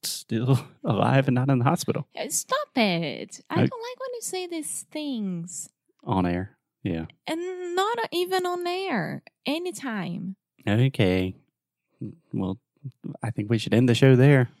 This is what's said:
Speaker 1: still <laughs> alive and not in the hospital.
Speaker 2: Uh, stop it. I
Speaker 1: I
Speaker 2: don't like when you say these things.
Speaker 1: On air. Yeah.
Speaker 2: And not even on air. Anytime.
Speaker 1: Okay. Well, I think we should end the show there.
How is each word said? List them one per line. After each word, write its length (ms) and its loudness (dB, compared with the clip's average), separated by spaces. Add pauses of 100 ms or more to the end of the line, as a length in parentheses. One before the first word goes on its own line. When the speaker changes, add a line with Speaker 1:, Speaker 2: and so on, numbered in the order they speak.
Speaker 1:
still 540 0 (160)
<laughs> 120 -20
alive 420 2
and 80 2
not 140 2
in 100 4
the 60 2
hospital. 420 2 (100)
Speaker 2:
Uh, 120 -6
stop 480 -4
it. 720 0
I 60 -4
Speaker 1:
I 20 2
Speaker 2:
don't 240 2
like 180 -10
when 140 -8
you 80 -10
say 260 -6
these 420 -8
things. 800 -6 (340)
Speaker 1:
On 220 0
air. 320 -4 (240)
Yeah. 240 -4 (220)
Speaker 2:
And 480 -6
not 220 0 (140)
even 360 -2
on 180 -4
air. 560 -4 (240)
Anytime. 920 -6 (320)
Speaker 1:
Okay. 680 2 (1000)
Well, 240 -4 (640)
I 80 -6
think 220 -4
we 80 2
should 160 0
end 120 6
the 60 6
show 220 8
there. 340 6 (120)